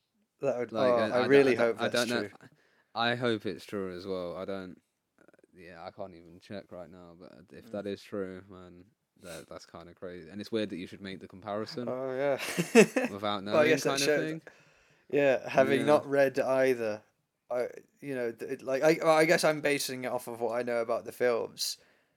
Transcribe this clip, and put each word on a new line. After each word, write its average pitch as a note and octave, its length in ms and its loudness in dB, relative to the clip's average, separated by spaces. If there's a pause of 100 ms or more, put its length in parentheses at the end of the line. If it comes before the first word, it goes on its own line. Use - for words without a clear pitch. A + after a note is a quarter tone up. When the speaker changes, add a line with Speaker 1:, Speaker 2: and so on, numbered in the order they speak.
(400)
Speaker 1:
That B2+ 180 -2
would, A#2 140 -6
Speaker 2:
Like, A#2+ 220 4
Speaker 1:
oh, - 20 4
Speaker 2:
I, A2 120 2
Speaker 1:
I B2 100 0
Speaker 2:
I, B2 80 2
Speaker 1:
really C3+ 280 8
Speaker 2:
I, A2+ 40 0
Speaker 1:
hope A#2 200 2
Speaker 2:
I A#2 100 -2
Speaker 1:
that's A2 40 -2
Speaker 2:
don't A#2+ 160 0
know. A#2+ 140 -2
Speaker 1:
true. G2+ 80 -8 (640)
Speaker 2:
I A#2 200 0
hope A#2+ 300 -2
it's F#2 220 -6
true F#2+ 280 -6
as F2+ 120 -12
well. F2+ 300 -6
I F#2 100 -8
don't, F#2+ 340 -10 (720)
yeah, E2+ 300 -20
I F#2 60 -14
can't F#2+ 240 -14
even E2+ 260 -20
check - 320 -16
right F2+ 180 -16
now, F2 300 -20
but - 120 -20 (200)
if D#2+ 140 -20
Speaker 1:
Mm. A2+ 60 -16
Speaker 2:
that G2+ 140 -8
is G2 160 -8
true, F#2 460 -8
man, F2+ 360 -20 (380)
that, E2 280 -14
that's E2 160 -16
kinda E2+ 280 -18
crazy. F2 360 -14
And G2+ 100 -12
it's G2+ 100 -12
weird G#2+ 200 -2
that F#2 80 -8
you F#2 80 -10
should G2 160 -18
make F#2+ 180 -12
the F#2+ 80 -18
comparison G#2+ 600 -8
Speaker 1:
Oh, C3 280 -6
yeah. C3+ 220 0
<laughs> - 720 4
Speaker 2:
without G#2 420 -6
Speaker 1:
Well, D#3 80 4
I D3+ 40 6
Speaker 2:
knowing D#3 40 4
Speaker 1:
guess D3 140 2
that D3 80 0
Speaker 2:
kind C#3 120 0
of C#3+ 60 2
Speaker 1:
shows D3+ 200 0
Speaker 2:
thing. D#3+ 120 -8 (680)
Speaker 1:
Yeah, C#3 360 2
having C3+ 340 4
Speaker 2:
Yeah. C#3 60 -2
Speaker 1:
not D3 220 4
read C#3 300 4
either, B2+ 640 2 (480)
I, A#2+ 180 -2 (320)
you C#3 140 -8
know, A#2+ 180 -2
th-, A#2 200 -10
it, C3 100 -8
like, C3 200 -2
I, D#3+ 200 6
well, D#3+ 120 6
I D#3+ 120 6
guess E3+ 180 4
I'm D#3 160 2
basing C#3 440 -2
it B2 80 -4
off B2 140 -6
of A#2 140 -10
what A#2 180 -2
I B2 40 -2
know A#2+ 180 -2
about A#2 240 -2
the A#2 80 -12
films, A2+ 640 -2 (400)